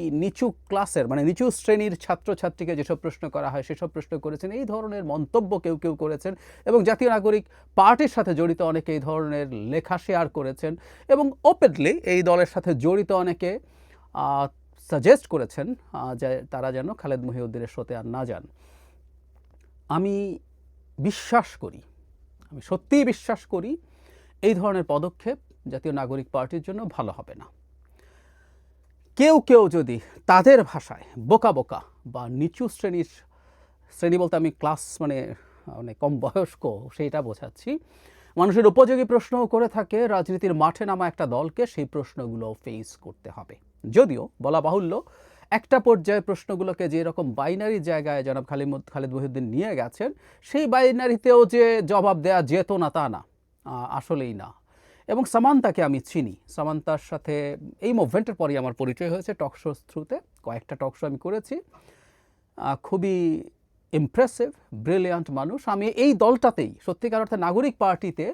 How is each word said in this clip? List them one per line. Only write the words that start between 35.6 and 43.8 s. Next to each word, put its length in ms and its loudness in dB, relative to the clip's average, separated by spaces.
মানে 280 -14
কম 260 -2
বয়স্ক 760 -4
সেইটা 260 -6
বোঝাচ্ছি, 560 -10
মানুষের 300 6
উপযোগী 380 6
প্রশ্নও 420 0
করে 220 0
থাকে 380 -4
রাজনীতির 480 -2
মাঠে 320 0
নামা 200 -2
একটা 200 -6
দলকে 400 -4
সেই 180 -8
প্রশ্নগুলো 800 -10
ফেস 320 -14
করতে 340 -20
হবে। 260 -20